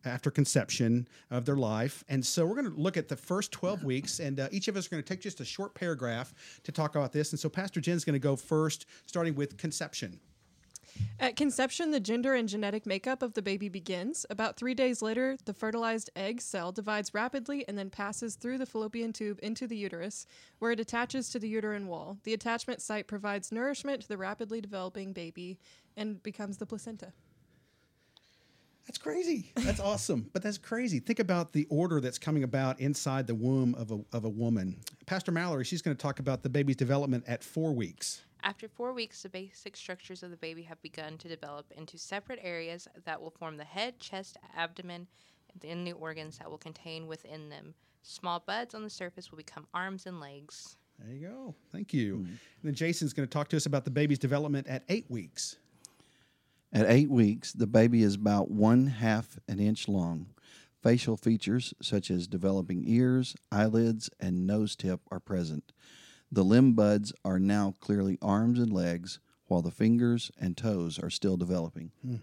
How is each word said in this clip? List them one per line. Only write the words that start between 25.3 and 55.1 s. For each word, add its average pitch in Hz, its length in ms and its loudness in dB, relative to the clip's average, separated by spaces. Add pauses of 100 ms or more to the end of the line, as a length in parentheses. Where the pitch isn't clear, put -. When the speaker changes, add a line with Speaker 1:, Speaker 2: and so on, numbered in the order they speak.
Speaker 2:
and 214 280 -6
becomes 202 340 -8
the - 80 -8
placenta. 208 480 -12 (1700)
Speaker 1:
That's - 120 -12
crazy. 311 560 -4
That's 247 260 0
<laughs> - 0 -
awesome. 196 520 -2
But 143 100 -2
that's 208 160 -4
crazy. 226 400 -2
Think 233 220 0
about 175 320 2
the 151 180 2
order 160 300 2
that's 123 180 -4
coming 156 240 0
about 131 380 0
inside 135 480 0
the 117 80 0
womb 123 400 4
of 113 160 -6
a, 104 80 -2 (120)
of 113 120 -2
a 113 40 0
woman. 107 520 0 (260)
Pastor 185 240 -2
Mallory, 165 340 0
she's 170 180 -4
gonna 151 120 0
talk 139 240 -4
about 135 240 -2
the 135 60 -2
baby's 139 280 2
development 135 520 2
at 120 160 -4
four 160 280 -2
weeks. - 500 -6 (200)
Speaker 3:
After 208 260 -8
four 247 240 -8
weeks, 233 300 -8
the 190 60 -12
basic 190 480 -12
structures 185 460 -14
of 180 80 -14
the 170 80 -14
baby 165 240 -10
have 165 200 -18
begun 156 360 -12
to 170 100 -18
develop 147 480 -14
into 160 220 -18
separate 202 440 -10
areas 170 460 -8 (160)
that 160 160 -8
will 160 100 -12
form 160 280 -12
the 147 60 -12
head, 208 360 -8
chest, - 380 -12 (180)
abdomen, 175 500 -8 (460)
and 180 80 -20
then 170 240 -8
the 175 80 -6
organs 160 460 -12
that 160 120 -14
will 156 80 -14
contain 160 480 -14
within 156 440 -14
them. 151 240 -18 (280)
Small 175 380 -6
buds 226 340 -6
on 220 80 -12
the 214 80 -10
surface 180 400 -12
will 160 60 -20
become 156 380 -18
arms 190 320 -6
and 180 140 -10
legs. 143 560 -16 (220)
Speaker 1:
There 110 160 -14
you 151 140 -12
go. 247 260 -14 (160)
Thank 196 220 -8
you. 107 240 2
Speaker 4:
Mm-hmm. 98 120 -4
Speaker 1:
And 98 100 -12 (260)
then 147 100 -2
Jason's 160 380 0
gonna 139 160 0
talk 147 200 -2
to 165 80 0
us 151 100 0
about 139 180 0
the 139 60 -4
baby's 143 280 4
development 143 480 0
at 131 220 -6
eight 220 200 -2
weeks. - 480 -8 (1160)